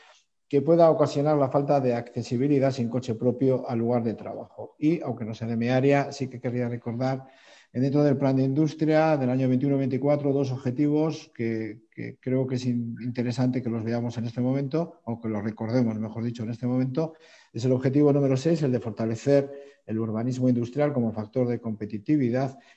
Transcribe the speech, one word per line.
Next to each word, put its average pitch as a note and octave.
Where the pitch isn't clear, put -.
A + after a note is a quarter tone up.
que C#3+
pueda E3
ocasionar D3
la C#3
falta C#3+
de B2+
accesibilidad B2+
sin B2+
coche A#2
propio B2+
al A#2+
lugar A#2+
de A2
trabajo. G#2+
Y, D#3+
aunque A#2+
no A2+
sea A2+
de A#2
mi A#2
área, C#3
sí C3
que B2
querría A#2+
recordar, B2
eh, A#2+
dentro C#3+
del C#3+
plan C3+
de C3
industria D#3
del B2+
año C3
veintiuno C3+
veinticuatro, C#3
dos C3+
objetivos D3
que, A2+
que A#2
creo C3
que C3
es B2
in-, A#2+
interesante B2
que A#2
los A2+
veamos A#2
en A#2
este A#2+
momento, C#3
o A2+
que A#2
los G#2
recordemos, A2
mejor A2+
dicho, A#2+
en A2
este A#2+
momento. C3
Es A#2
el B2+
objetivo C3+
número C#3
seis, D#3+
el C#3
de B2
fortalecer A2+
el A2
urbanismo A#2+
industrial B2+
como A#2
factor G#2+
de A#2+
competitividad, A#2